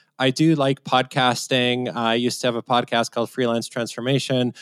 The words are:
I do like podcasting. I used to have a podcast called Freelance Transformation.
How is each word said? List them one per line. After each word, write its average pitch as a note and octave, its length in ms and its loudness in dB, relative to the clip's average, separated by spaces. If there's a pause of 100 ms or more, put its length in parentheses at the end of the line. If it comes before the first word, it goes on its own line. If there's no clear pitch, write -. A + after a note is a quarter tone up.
(200)
I C3 100 2
do D#3+ 240 4
like C#3 300 0
podcasting. B2+ 1120 0
I A#2 180 0
used A#2+ 280 0
to B2+ 60 0
have A#2 80 0
a A#2 60 -4
podcast A#2 480 0
called A#2 220 -4
Freelance A#2 360 -2
Transformation. B2 960 -2